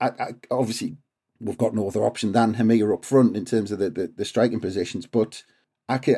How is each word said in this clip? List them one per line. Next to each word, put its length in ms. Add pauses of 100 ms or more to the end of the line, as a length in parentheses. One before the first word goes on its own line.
I, 60
I, 200 (220)
obviously, 480 (420)
we've 180
got 180
no 120
other 180
option 260
than 240
Hemir 380
up 120
front 320
in 80
terms 260
of 80
the, 100
the, 260
the 100
striking 360
positions, 440
but 380 (460)
I 80
can, 200